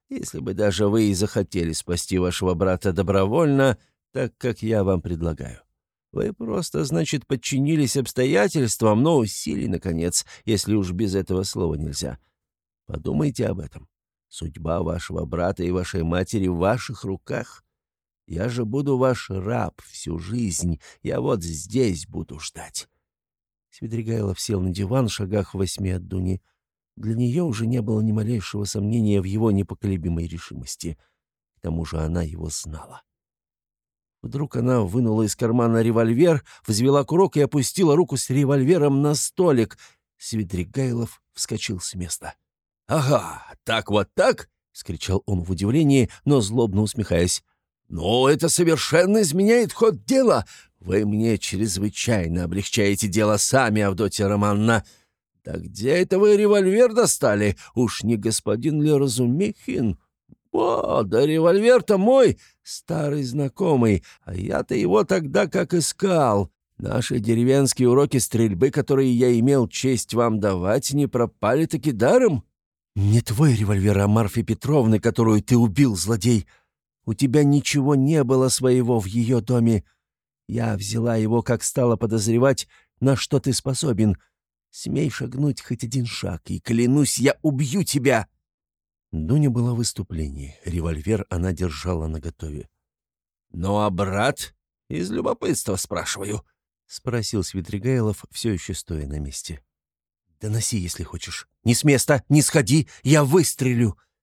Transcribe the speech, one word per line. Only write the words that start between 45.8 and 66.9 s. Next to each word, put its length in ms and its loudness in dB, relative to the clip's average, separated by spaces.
но 160 4
злобно 400 0
усмехаясь. 640 0
"Ну, 380 2
это 220 4
совершенно 720 2
изменяет 520 2
ход 340 0
дела! 400 2
Вы 240 0
мне 340 0
чрезвычайно 1080 -2
облегчаете 640 -2
дело 300 2
сами, 440 2
Авдотья 460 0
Романовна! 560 2
Да 120 -10
где 340 -6
это 280 0
вы 180 6
револьвер 580 4
достали? 640 2
Уж 280 -2
не 140 0
господин 640 -2
ли 100 2
Разумихин? 1080 0
О, 500 0
да 240 2
револьвер-то 720 4
мой, 400 4
старый 600 -4
знакомый, 840 0
а 100 -10
я-то 400 -4
его 300 2
тогда 420 0
как 280 -2
искал. 760 0
Наши 420 -4